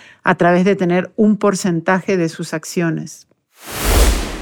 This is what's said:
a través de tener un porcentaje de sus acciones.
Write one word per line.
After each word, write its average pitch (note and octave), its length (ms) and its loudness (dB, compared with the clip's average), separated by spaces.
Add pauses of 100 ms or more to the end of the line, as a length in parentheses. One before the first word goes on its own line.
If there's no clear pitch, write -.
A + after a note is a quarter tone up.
(220)
a F#3 140 0
través F3+ 280 4
de G3 120 2
tener F3+ 400 -2
un G#3+ 200 4
porcentaje F#3 800 0
de E3 120 0
sus E3 260 -8
acciones. D#3+ 720 -6 (1160)